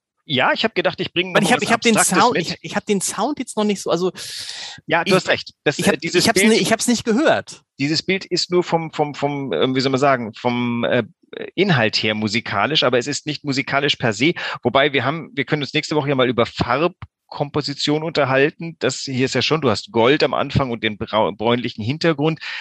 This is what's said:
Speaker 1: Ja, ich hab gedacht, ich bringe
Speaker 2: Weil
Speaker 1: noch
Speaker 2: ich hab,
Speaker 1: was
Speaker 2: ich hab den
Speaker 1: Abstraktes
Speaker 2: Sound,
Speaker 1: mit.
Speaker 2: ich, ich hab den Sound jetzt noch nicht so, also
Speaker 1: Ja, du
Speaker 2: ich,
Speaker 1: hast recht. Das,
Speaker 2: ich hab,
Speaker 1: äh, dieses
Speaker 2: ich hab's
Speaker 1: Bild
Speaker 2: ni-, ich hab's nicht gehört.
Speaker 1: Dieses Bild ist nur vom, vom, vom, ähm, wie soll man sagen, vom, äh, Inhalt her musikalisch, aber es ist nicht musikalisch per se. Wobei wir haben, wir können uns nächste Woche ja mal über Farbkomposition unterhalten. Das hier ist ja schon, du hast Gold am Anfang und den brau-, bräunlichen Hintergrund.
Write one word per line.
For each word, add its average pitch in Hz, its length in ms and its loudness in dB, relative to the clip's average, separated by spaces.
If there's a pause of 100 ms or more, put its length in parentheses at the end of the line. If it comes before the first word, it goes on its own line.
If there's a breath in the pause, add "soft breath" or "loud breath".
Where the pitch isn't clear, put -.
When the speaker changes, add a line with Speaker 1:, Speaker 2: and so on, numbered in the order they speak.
(260)
Speaker 1:
Ja, 147 260 2
ich 294 120 -2
hab 220 100 0
gedacht, 180 260 -2
ich - 120 -6
bringe 180 220 -2
Speaker 2:
Weil 208 80 4
Speaker 1:
noch 196 60 2
Speaker 2:
ich 233 40 4
hab, 247 60 4
Speaker 1:
was - 100 0
Speaker 2:
ich - 40 4
hab 226 80 0
den 226 160 4
Speaker 1:
Abstraktes 180 280 4
Speaker 2:
Sound, 240 120 4
Speaker 1:
mit. 170 120 -2
Speaker 2:
ich, 170 120 -8
ich 165 160 -8
hab 202 100 -6
den 202 140 2
Sound 254 380 -4
jetzt - 180 -8
noch 214 80 0
nicht 208 160 0
so, - 100 -4
also 175 220 0 (720 loud breath)
Speaker 1:
Ja, 165 180 0
du 165 60 0
Speaker 2:
ich, - 60 6
Speaker 1:
hast 185 120 0
recht. - 260 -2 (100)
Das, 147 140 0
Speaker 2:
ich 165 100 2
hab, 196 60 6
Speaker 1:
äh, 143 40 -6
dieses 170 240 0
Speaker 2:
ich - 60 2
hab's 180 120 4
Speaker 1:
Bild 214 120 6
Speaker 2:
ni-, 220 60 4
ich 196 140 2
hab's 220 140 0
nicht 240 180 2
gehört. 220 580 0 (160)
Speaker 1:
Dieses 143 240 -2
Bild 190 240 -2
ist - 240 -4
nur 175 120 2
vom, 165 300 -2
vom, 147 220 -2
vom, 139 380 -4
ähm, 110 220 0
wie 135 60 2
soll 131 100 0
man 131 100 0
sagen, 123 340 0
vom, 120 500 -2
äh, 117 200 0 (500)
Inhalt 135 420 2
her 110 180 0
musikalisch, 110 680 -2
aber 127 160 2
es 123 80 -2
ist 143 180 -6
nicht 147 200 -8
musikalisch 139 520 -2
per 117 160 0
se. 127 220 2 (300 loud breath)
Wobei 139 280 2
wir 131 120 0
haben, 139 280 -4
wir 139 120 -4
können 151 180 -2
uns 131 100 -10
nächste 151 220 -2
Woche 143 140 0
ja 143 80 0
mal 127 120 4
über 117 160 2
Farbkomposition 147 1600 -4
unterhalten. 156 800 0
Das - 220 -2
hier 131 240 -2
ist 123 100 -2
ja 123 60 0
schon, 156 180 0
du 139 100 2
hast 101 220 -4
Gold 123 320 4
am 143 100 0
Anfang 135 380 0
und 110 100 -6
den 107 160 -2
brau-, 107 340 0
bräunlichen 113 520 -2
Hintergrund. 156 560 0 (200 loud breath)